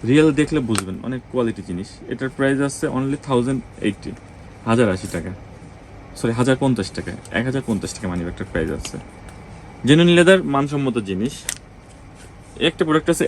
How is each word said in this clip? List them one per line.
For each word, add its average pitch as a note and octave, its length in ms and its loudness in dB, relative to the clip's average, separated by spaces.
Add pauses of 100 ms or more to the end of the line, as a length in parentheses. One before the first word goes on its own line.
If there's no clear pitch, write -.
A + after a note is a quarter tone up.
রিয়েল D#3 200 8 (100)
দেখলে D3+ 200 2 (100)
বুঝবেন, F#2+ 260 -2 (120)
অনেক B2+ 140 -6 (100)
কোয়ালিটি A#2 380 0
জিনিস। F2+ 180 -6 (200)
এটার C3 300 -6
প্রাইস C3+ 220 2 (100)
আছে C3+ 160 -6 (120)
only C3+ 200 -2 (100)
থাউজেন্ড B2+ 340 0 (200)
এইটটি, G2+ 300 -4 (540)
হাজার A#2 300 4
আশি F#2 200 -8
টাকা, F#2 160 -6 (880)
সরি, A#2 220 0
হাজার B2+ 240 2
পঞ্চাশ A#2+ 240 0 (100)
টাকা, - 140 -8 (200)
এক A2 180 -2
হাজার C3 200 -4
পঞ্চাশ G2 260 -2
টাকা G#2 160 -8
মানি F2 120 -4
ব্যাগটার - 280 -8
প্রাইস D#2+ 180 -2 (100)
আছে। - 180 -10 (920)
জেনুইন E3+ 300 8
লেদার, F#3 220 8 (160)
মানসম্মত C#3 420 0 (120)
জিনিস। G2 240 -2 (1400)
একটা - 160 -4
প্রোডাক্ট D#3 280 2
আছে, - 140 0